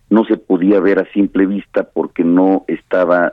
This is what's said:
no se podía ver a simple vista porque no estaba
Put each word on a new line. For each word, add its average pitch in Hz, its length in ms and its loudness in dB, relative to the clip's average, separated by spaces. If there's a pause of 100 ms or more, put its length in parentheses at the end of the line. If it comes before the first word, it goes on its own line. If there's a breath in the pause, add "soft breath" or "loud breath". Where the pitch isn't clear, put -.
no 110 160 2
se 110 120 0
podía 95 420 0
ver 92 200 2
a 92 120 -4
simple 98 340 0
vista 95 380 -4
porque - 400 -6
no 92 440 2
estaba 87 640 -2